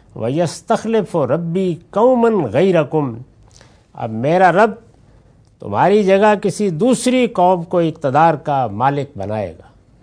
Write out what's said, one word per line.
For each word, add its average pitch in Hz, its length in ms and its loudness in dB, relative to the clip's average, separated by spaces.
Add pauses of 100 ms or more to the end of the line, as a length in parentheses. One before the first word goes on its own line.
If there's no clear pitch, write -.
(160)
وَيَسْتَخْلِفُ 175 1120 -2
رَبِّي 170 480 -2 (160)
قَوْمًا 233 600 2
غَيْرَكُمْ"، 151 680 0 (720)
اب 117 180 -10
میرا 160 420 2
رب 208 180 4 (920)
تمہاری 170 440 2
جگہ 196 380 4
کسی 208 280 -2
دوسری 247 560 0
قوم 185 360 2
کو 175 160 -2
اقتدار 151 560 0
کا 135 320 -2
مالک 127 520 -4
بنائے 98 400 -6
گا، - 100 -20 (340)